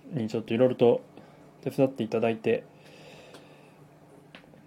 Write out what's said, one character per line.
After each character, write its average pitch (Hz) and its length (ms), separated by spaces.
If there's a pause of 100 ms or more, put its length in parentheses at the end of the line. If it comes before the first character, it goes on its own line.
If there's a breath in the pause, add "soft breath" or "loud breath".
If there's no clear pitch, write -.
(120)
に 113 180
ち 120 80
ょ 110 40
っ - 20
と 113 100
い 113 40
ろ 127 100
い - 20
ろ 120 60
と 123 260 (600 loud breath)
手 131 100
伝 135 160
っ 135 40
て 120 120
い 107 40
た 113 120
だ 113 100
い 110 80
て、 113 260 (2000 loud breath)